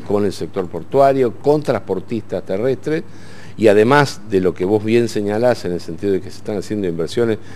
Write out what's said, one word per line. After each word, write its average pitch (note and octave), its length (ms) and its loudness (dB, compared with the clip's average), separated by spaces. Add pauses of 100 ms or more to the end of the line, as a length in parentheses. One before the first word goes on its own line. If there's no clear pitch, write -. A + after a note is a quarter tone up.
con G2+ 180 2
el F#2 80 0
sector F2+ 360 -6
portuario, C3 680 2
con D3 280 2
transportistas G2 800 -4
terrestres, B2+ 600 -4 (540)
y G#2+ 100 6
además A#2+ 640 6
de F#2+ 100 2
lo F2+ 140 2
que F2 100 -4
vos G2+ 180 2
bien A#2 260 2
señalás G#2+ 580 0
en F2+ 60 -2
el F2 80 -4
sentido F#2 340 -4
de F2+ 80 0
que G2 80 -12
se - 80 -12
están G#2+ 180 -6
haciendo G2 320 -4
inversiones F#2 500 0 (180)